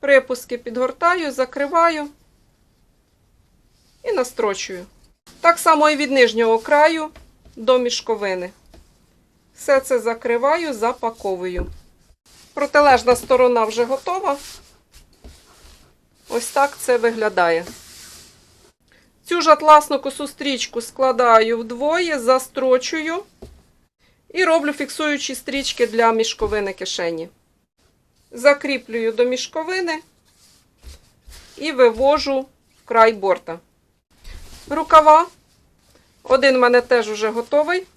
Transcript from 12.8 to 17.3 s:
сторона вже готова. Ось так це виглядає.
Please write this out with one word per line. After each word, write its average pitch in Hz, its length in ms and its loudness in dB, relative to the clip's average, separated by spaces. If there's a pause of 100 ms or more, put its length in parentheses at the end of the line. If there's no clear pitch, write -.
сторона 247 480 0
вже 226 200 -2
готова. 285 520 -4 (1900)
Ось 240 180 -6
так 277 320 -2
це 247 200 -2
виглядає. 208 680 -2 (1600)